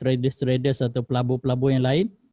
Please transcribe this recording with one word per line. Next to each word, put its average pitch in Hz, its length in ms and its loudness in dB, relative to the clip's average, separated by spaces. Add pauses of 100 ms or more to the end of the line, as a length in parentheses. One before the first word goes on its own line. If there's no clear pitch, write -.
traders-traders 127 800 0
atau 120 240 -2
pelabur-pelabur 127 640 0
yang 131 160 2
lain, 156 240 2 (240)